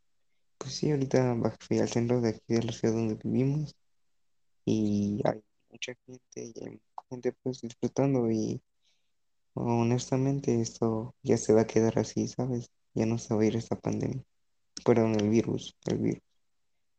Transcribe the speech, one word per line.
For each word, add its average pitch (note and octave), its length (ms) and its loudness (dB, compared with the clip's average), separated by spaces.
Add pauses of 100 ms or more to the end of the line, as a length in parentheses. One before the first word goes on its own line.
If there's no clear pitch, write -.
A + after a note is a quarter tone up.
(580)
pues C3 160 -12
sí, D3+ 180 0
ahorita C3 440 2
baj-, A2+ 240 -2
fui A2+ 200 -2
al A2 80 2
centro A#2+ 320 0
de A2+ 100 2
aquí - 180 -8
de A#2 160 2
la A2+ 80 -4
ciudad A2+ 220 0
donde A2 300 -2
vivimos C#3 520 -2 (880)
y G#2 640 0
hay A2 140 0 (300)
mucha B2 240 -12 (120)
gente B2+ 140 -18 (160)
y A#2+ 280 -12
hay - 80 -10
mucha - 380 -20
gente, B2 220 -4 (100)
pues, C3 200 -6
disfrutando B2 680 0
y A2+ 320 -2 (920)
honestamente B2 1080 0
esto A2+ 600 -2
ya A#2 140 4
se - 180 2
va A2 80 8
a A2 40 2
quedar A2+ 320 2
así, A2 300 -2
¿sabes? B2 420 -6 (240)
Ya A2 120 0
no A2+ 120 0
se - 160 -4
va G#2+ 80 2
a A2 40 6
ir G#2+ 100 2
esta A2+ 200 -4
pandemia. A2 460 -4 (600)
Perdón, A2+ 360 4
el G#2 100 2
virus, - 460 0 (100)
el - 120 -2
virus. - 240 -2 (760)